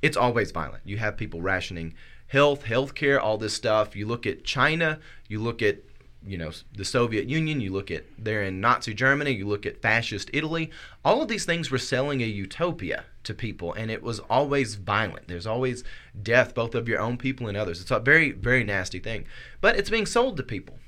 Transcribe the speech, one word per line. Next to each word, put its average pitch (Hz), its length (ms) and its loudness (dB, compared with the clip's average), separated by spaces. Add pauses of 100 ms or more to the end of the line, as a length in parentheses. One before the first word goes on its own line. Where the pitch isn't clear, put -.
it's 139 160 2
always 113 340 2
violent. 78 340 -6
You 101 120 -6
have 107 180 -2
people 85 260 -6
rationing 90 520 -4 (340)
health, 143 380 4
healthcare, 139 560 2
all 110 160 0
this 107 160 -2
stuff. 110 420 2
You 101 100 -6
look 117 220 -4
at - 160 -4
China, 156 560 2 (300)
you 104 100 -4
look 117 220 -2
at, 104 160 4 (480)
you 98 120 -8
know, 80 120 -6
s-, - 160 -14 (100)
the 95 80 -8
Soviet 120 460 0
Union, 156 320 0
you 95 100 -4
look 95 180 -4
at, 78 140 -4 (140)
they're 107 260 -2
in 95 160 -4
Nazi 113 340 2
Germany, 139 380 2
you 101 160 -2
look 101 180 -2
at - 160 -6
fascist 113 520 0
Italy. 160 360 0 (360)
All 220 160 6
of 254 80 -2
these 208 160 -2
things 170 260 0
were 131 60 2
selling 135 440 0
a 117 40 2
utopia 101 800 -4 (180)
to 110 100 -8
people, 95 380 -6
and 110 180 -6
it 110 140 -4
was 107 160 -4 (100)
always 131 460 2
violent. 101 540 -2
There's 87 180 -8
always 123 380 -2 (360)
death, 117 320 4
both 117 220 -2
of 117 140 -2
your 113 100 0
own 120 180 -2
people 127 300 -4
and 101 80 -2
others. 92 240 -2
It's 90 120 -4
a 110 80 4
very, 143 320 6
very 120 340 2
nasty 95 340 -4
thing. - 260 -8 (360)
But 208 160 4
it's 202 120 0
being 214 160 2
sold 240 300 2
to 139 80 -4
people. - 440 -10